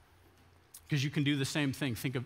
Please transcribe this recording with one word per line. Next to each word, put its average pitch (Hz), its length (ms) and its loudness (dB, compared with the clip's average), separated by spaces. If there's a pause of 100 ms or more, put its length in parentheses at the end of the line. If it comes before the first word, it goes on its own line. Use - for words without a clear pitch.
(880)
'cause 143 140 2
you 147 60 0
can 147 160 0
do 147 100 4
the 135 80 0
same 139 300 0
thing. 135 200 -2
Think 127 220 -4
of 127 100 -4